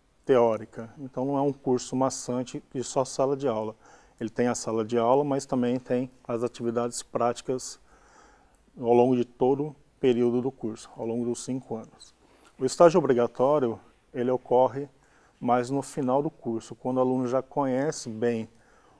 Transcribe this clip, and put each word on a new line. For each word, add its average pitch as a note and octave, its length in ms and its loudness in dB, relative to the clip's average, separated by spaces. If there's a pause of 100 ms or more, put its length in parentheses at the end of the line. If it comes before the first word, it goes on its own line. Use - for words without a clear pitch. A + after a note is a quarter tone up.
(240)
teórica. A2+ 760 2
Então, C3 280 -8
não C#3 100 -2
é C#3 60 0
um C#3+ 100 0
curso B2+ 420 -2
maçante B2+ 680 -4 (100)
de B2+ 100 -6
só C3 220 -2
sala C#3 320 0
de C#3 100 -6
aula. A2 300 -2 (420)
Ele A2 120 -6
tem B2 180 0
a A#2+ 60 0
sala A2+ 280 -4
de A2 140 -2
aula, B2 260 4
mas C#3 220 -2
também B2 340 -2
tem B2+ 320 -4 (160)
as A#2+ 160 -4
atividades A#2+ 600 -4
práticas - 760 -4 (1040)
ao A#2 140 4
longo B2 200 6
de A#2+ 120 0
todo C#3 420 0
o D3 80 -14 (240)
período A#2+ 400 2
do C3 100 -4
curso, A2+ 460 -10
ao B2+ 80 -8
longo A#2 220 -4
dos A#2+ 180 -6
cinco B2+ 320 -8
anos. - 380 -18 (440)
O C3 60 -2
estágio E3 320 6
obrigatório, B2+ 800 2 (360)
ele B2 160 -2
ocorre B2+ 580 2 (500)
mais B2 300 0
no C#3 140 -2
final C3+ 400 0
do D#3 80 -4
curso, A2+ 440 -8
quando B2+ 220 -4
o B2+ 40 2
aluno B2+ 280 0
já B2+ 140 0
conhece C3+ 640 -4
bem A2 400 -2 (520)